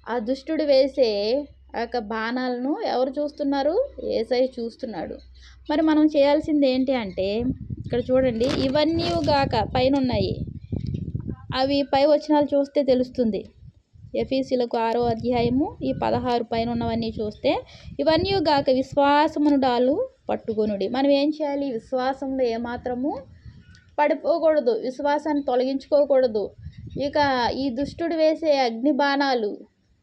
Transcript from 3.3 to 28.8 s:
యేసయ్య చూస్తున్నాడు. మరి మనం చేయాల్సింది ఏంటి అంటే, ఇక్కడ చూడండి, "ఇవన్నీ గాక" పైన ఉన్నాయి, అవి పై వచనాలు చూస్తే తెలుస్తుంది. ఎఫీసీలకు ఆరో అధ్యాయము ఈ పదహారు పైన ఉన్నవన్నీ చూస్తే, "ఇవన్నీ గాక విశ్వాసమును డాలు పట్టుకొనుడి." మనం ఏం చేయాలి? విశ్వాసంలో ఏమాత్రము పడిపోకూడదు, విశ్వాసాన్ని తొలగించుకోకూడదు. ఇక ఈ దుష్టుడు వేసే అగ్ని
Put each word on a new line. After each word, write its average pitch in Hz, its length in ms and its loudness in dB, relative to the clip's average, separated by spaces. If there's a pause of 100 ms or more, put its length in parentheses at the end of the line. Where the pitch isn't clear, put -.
యేసయ్య 226 400 0
చూస్తున్నాడు. 226 720 -8 (520)
మరి 311 120 2
మనం 311 240 4
చేయాల్సింది 294 640 4
ఏంటి 262 220 0
అంటే, 202 520 -2 (420)
ఇక్కడ 247 240 -2
చూడండి, 254 340 2
"ఇవన్నీ 302 580 0
గాక" 285 720 0
పైన 262 220 2
ఉన్నాయి, 226 480 -2 (1080)
అవి 277 280 2
పై 277 220 2
వచనాలు 302 400 4
చూస్తే 285 380 0
తెలుస్తుంది. 254 640 0 (720)
ఎఫీసీలకు 247 600 -2
ఆరో 233 240 0
అధ్యాయము 240 800 0
ఈ 262 200 -2
పదహారు 240 420 0
పైన 226 260 -2
ఉన్నవన్నీ 233 500 -2
చూస్తే, 262 420 -2 (380)
"ఇవన్నీ 320 340 2
గాక 294 360 2
విశ్వాసమును 285 920 2
డాలు 262 480 2 (200)
పట్టుకొనుడి." 214 600 -2
మనం 269 220 0
ఏం 285 180 4
చేయాలి? 285 440 -4
విశ్వాసంలో 262 720 -4
ఏమాత్రము 247 720 -4 (800)
పడిపోకూడదు, 302 720 2
విశ్వాసాన్ని 285 720 -2
తొలగించుకోకూడదు. 262 1080 0 (520)
ఇక 277 500 0
ఈ 269 180 -4
దుష్టుడు 285 440 -4
వేసే 311 440 2
అగ్ని 247 340 2